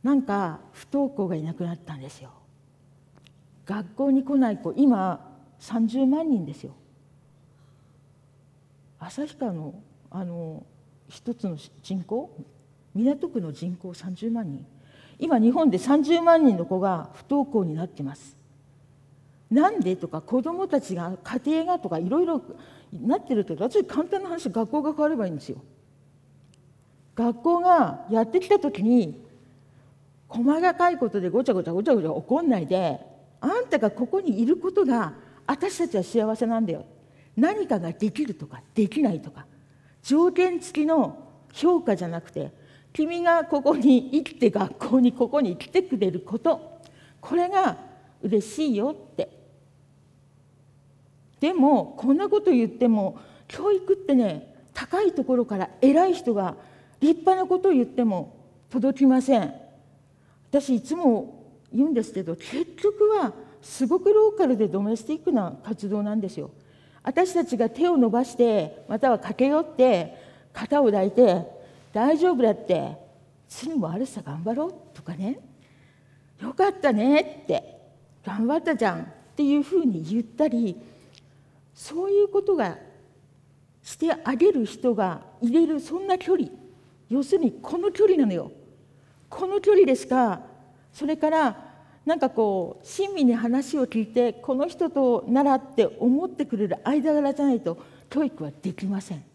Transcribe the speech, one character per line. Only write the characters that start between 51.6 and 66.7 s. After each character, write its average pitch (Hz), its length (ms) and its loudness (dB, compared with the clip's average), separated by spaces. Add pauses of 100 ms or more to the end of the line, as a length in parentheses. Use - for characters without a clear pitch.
こ 262 160 2
ん 302 40 4
な 403 120 0
こ 415 100 4
と 381 120 2
言 240 160 4
っ - 20 -4
て - 180 0
も、 208 300 0 (300)
教 392 240 -2
育 381 220 2
っ 392 40 2
て 285 180 0
ね、 196 400 -2 (180)
高 349 280 -4
い 403 100 2
と - 140 -4
こ 254 100 0
ろ 240 100 0
か 202 120 -6
ら 185 120 -4 (120)
偉 294 260 6
い 359 60 2
人 247 200 -4
が 190 220 -2 (460)
立 330 180 4
派 370 160 4
な 370 120 -2
こ 370 120 0
と 381 100 4
を - 40 4
言 247 100 4
っ - 20 0
て 247 200 -2
も 185 280 -4 (360)
届 262 300 0
き 269 60 6
ま 254 160 6
せ 254 160 2
ん。 185 160 -2 (960)
私、 277 260 0
い 226 60 0
つ 311 140 -6
も 269 480 0 (300)
言 269 140 2
う - 20 0
ん 311 40 0
で 233 100 0
す - 100 -10
け 190 100 -6
ど、 165 120 -6
結 277 300 -6 (120)
局 415 320 2
は 381 240 0 (280)
す - 260 -4
ご 359 120 2
く 403 140 4
ロ 427 160 6
ー 427 80 -6
カ 370 80 2
ル 254 100 2
で 208 120 0
ド 185 140 -4
メ 214 140 -2
ス 220 80 -12
テ 302 100 -6
ィ - 40 -2
ッ 311 60 -14
ク 349 100 0
な 202 300 -2
活 208 260 -8
動 208 140 -2
な 208 120 -4
ん 220 60 -2
で 190 80 -6
す - 100 -12
よ。 147 120 -12 (500)